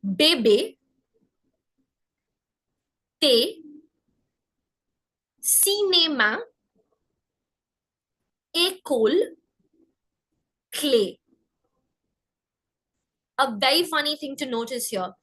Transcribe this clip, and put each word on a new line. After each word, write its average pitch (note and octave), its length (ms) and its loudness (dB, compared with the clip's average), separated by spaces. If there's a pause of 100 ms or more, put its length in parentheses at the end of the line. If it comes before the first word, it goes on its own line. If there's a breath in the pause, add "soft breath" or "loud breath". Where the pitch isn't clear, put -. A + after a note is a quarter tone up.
bébé, A#3 760 2 (2500)
thé, C4+ 420 2 (1800)
cinéma, E4+ 960 0 (2250)
école, E4 840 0 (1300)
clé. A#3 500 0 (2250)
A C4 180 0
very C#4 280 2
funny D4+ 320 -4
thing C#4 200 -10
to D4 100 -8
notice A#3+ 420 -6
here. F#3 240 -6 (100)